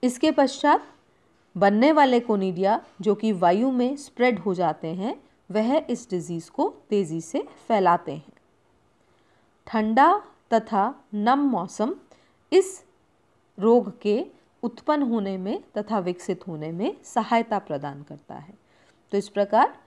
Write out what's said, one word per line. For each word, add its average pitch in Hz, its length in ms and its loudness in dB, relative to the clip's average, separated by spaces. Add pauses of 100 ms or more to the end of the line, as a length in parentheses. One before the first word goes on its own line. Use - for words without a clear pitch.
इसके 254 300 2
पश्चात 294 560 2 (680)
बनने 208 360 4
वाले 269 280 4
कोनिडिया 196 600 0 (200)
जो 202 140 2
कि 214 180 -2
वायु 190 380 2
में 254 260 0
स्प्रेड 247 420 -2
हो 180 160 -4
जाते 170 340 -4
हैं, 190 320 -8 (300)
वह 233 400 0
इस 233 200 -6
डिजीज 170 380 -6
को 302 200 -2 (220)
तेजी 165 300 -2
से 285 260 -6 (220)
फैलाते 180 440 2
हैं। - 200 -16 (1300)
ठंडा 226 460 4 (400)
तथा 220 420 0 (200)
नम 233 340 0
मौसम 214 460 -4 (580)
इस 381 320 2 (760)
रोग 226 320 2 (100)
के 208 240 0 (380)
उत्पन्न 294 400 -2
होने 214 360 -4
में 208 240 -8 (140)
तथा 208 220 -4
विकसित 180 500 -6
होने 156 240 -10
में 214 320 -6
सहायता 226 540 -2
प्रदान 143 440 -8
करता - 320 -18
है। 151 200 -18 (580)
तो 202 60 0
इस 202 100 -6
प्रकार 202 460 2 (120)